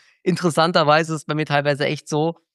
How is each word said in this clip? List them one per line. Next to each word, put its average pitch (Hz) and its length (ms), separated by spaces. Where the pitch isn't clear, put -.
interessanterweise 165 880
ist 151 80
es - 40
bei 147 100
mir 151 100
teilweise 143 400
echt 143 240
so, 160 260